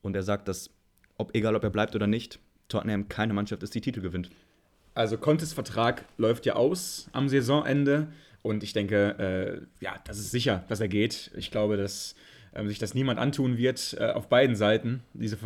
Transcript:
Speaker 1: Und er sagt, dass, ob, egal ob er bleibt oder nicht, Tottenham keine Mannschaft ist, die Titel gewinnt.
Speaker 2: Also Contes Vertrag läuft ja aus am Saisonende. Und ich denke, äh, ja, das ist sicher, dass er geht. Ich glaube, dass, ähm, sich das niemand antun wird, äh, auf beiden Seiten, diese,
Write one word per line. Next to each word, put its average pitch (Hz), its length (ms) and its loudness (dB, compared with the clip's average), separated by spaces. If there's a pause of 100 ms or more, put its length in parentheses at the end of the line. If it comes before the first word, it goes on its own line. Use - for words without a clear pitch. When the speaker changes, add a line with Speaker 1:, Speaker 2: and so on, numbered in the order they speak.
Speaker 1:
Und 98 140 -4
er 98 60 0
sagt, 101 260 -2
dass, - 220 -8 (460)
ob, - 180 -4
egal 110 200 2
ob 107 80 2
er 107 80 0
bleibt 107 240 0
oder 104 120 2
nicht, 110 320 -2 (300)
Tottenham 104 400 -2
keine 110 260 -2
Mannschaft 101 280 -2
ist, - 120 -10
die 113 60 -2
Titel 117 200 -4
gewinnt. 90 300 -4 (640)
Speaker 2:
Also 113 240 0
Contes 156 340 0
Vertrag 120 520 -2 (140)
läuft 117 280 2
ja 117 80 2
aus 156 580 0
am 135 160 0
Saisonende. 139 800 2 (340)
Und 107 200 -2
ich 101 100 -10
denke, 98 880 0 (200)
äh, - 40 -10
ja, 95 200 -8
das 104 140 -12
ist 101 120 -8
sicher, 120 380 0
dass 104 120 -4
er 107 80 2
geht. 104 480 0
Ich - 140 -8
glaube, 107 260 2
dass, - 380 -6 (400)
ähm, 104 140 -4
sich 104 100 -6
das 107 160 -6
niemand 127 260 0
antun 127 380 0
wird, 123 420 0
äh, 110 120 2
auf - 180 -4
beiden 123 260 6
Seiten, 110 460 2 (100)
diese, 107 340 -4